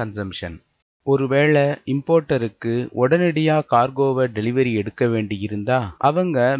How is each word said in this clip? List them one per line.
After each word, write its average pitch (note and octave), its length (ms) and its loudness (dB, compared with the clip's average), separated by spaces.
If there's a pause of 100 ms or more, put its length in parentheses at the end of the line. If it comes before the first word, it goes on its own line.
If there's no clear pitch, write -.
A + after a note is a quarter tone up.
consumption. G2+ 520 -8 (540)
ஒருவேளை C#3 580 2 (300)
இம்போர்ட்டருக்கு C3+ 800 -2 (300)
உடனடியா D#3 520 2 (180)
கார்கோவை C3 520 2 (100)
டெலிவரி A#2+ 460 0
எடுக்க A2 320 -2
வேண்டியிருந்தா G#2 680 -4 (300)
அவங்க E3+ 280 0 (220)